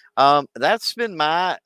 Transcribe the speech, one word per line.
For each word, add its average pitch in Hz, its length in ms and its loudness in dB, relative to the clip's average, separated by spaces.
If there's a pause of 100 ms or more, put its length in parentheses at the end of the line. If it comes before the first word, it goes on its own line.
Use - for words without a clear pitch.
(160)
Um, 143 380 4
that's 160 400 -4
been 220 220 -8
my 165 500 -2